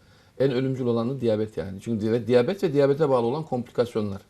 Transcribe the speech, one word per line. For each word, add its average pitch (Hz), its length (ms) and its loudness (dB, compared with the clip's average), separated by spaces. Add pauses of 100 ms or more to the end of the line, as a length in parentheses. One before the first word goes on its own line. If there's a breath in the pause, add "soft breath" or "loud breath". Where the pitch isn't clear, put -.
(380 soft breath)
en 135 140 2
ölümcül 131 340 -2
olanı 120 340 0
diyabet 110 360 0
yani. 95 240 -8
Çünkü 117 200 -4
diya-, 113 260 -2
diyabet 123 360 2
ve 170 100 0
diyabete 143 360 4
bağlı 123 180 2
olan 147 180 -2
komplikasyonlar. 113 840 -4